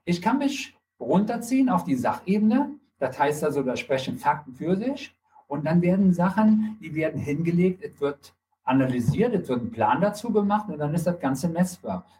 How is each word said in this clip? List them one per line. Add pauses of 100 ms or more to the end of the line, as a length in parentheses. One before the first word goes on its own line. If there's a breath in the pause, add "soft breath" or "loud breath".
Ich
kann
mich (220)
runterziehen
auf
die
Sachebene. (280)
Das
heißt
also,
da
sprechen
Fakten
für
sich. (320 soft breath)
Und
dann
werden
Sachen,
die
werden
hingelegt,
es
wird (300)
analysiert,
es
wird
ein
Plan
dazu
gemacht
und
dann
ist
das
Ganze
messbar. (160 soft breath)